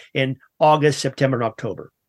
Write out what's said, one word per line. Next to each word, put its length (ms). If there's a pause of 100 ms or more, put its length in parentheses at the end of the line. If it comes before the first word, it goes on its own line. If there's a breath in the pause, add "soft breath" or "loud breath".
(140)
in 240 (220 soft breath)
August, 400
September, 380
and 60
October. 480 (180)